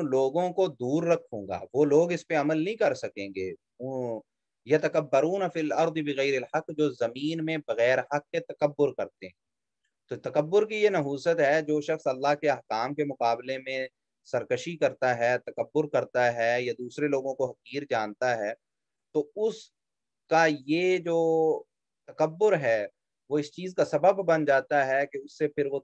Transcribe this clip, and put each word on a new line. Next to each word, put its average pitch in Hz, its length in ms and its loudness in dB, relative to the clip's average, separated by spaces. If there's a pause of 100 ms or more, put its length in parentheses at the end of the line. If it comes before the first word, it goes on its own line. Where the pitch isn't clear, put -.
लोगों 135 440 2
को 185 160 2
दूर 143 440 0
रखूंगा। 98 480 -4 (140)
वो 143 120 4
लोग 160 260 4
इस 160 120 -4
पे 160 120 -4
अमल 151 220 2
नहीं 196 180 -2
कर 165 200 2
सकेंगे। 98 540 -8 (300)
वो 123 420 -6 (440)
यतकब्बरून 156 840 2
फिल 156 240 -4
अर्दि 160 300 0
बिगैरिल 139 420 -2 (120)
हक़, 160 160 -4
जो 151 200 0
ज़मीन 139 520 -4
में 160 160 -2
बगैर 120 440 2
हक़ 143 200 -4
के 165 180 -6
तकब्बुर 147 560 0
करते - 280 -8
हैं। 90 60 -18 (800)
तो 123 100 -6
तकब्बुर 156 440 2
की 214 120 -4
ये 208 140 4
नहूसत 151 500 0
है, 151 220 4
जो 151 200 0
शख्स 156 260 -2
अल्लाह 135 260 0
के 147 140 0
अहकाम 123 460 -2
के 147 100 -2
मुकाबले 127 540 -2
में 131 300 -6 (400)
सरकशी 127 480 -4
करता 131 380 0
है, 117 260 2
तकब्बुर - 520 -4
करता 123 400 0
है 120 320 0
या 120 100 -2
दूसरे 123 340 -6
लोगों 135 260 -2
को 131 140 -2
हकीर 131 420 -10
जानता 113 460 -2
है, 110 180 -4 (600)
तो 151 60 2 (180)
उसका - 1080 -4
ये 160 540 0
जो 165 180 -2 (920)
तकब्बुर 165 480 2
है 113 320 0 (420)
वो 147 80 0
इस 147 140 -4
चीज़ 185 220 -10
का - 120 2
सबब 185 380 2
बन 160 200 2
जाता 139 400 2
है 135 220 0
कि 143 120 -12
उससे 143 300 -4
फिर 147 200 -2
वो 139 160 -4